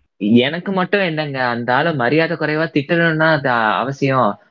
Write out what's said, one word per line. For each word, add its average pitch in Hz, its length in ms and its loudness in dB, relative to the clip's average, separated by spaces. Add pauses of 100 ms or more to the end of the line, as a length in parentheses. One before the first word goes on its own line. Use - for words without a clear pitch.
(160)
எனக்கு 127 560 2
மட்டும் 185 280 0
என்னங்க, 151 460 -2
அந்த 120 280 -2
ஆளை 160 200 0
மரியாதை 151 420 0
குறைவா 151 240 -2
திட்டணும்னா 160 720 0
அது 143 160 0
அ-, 113 240 2
அவசியம்? 123 640 0 (120)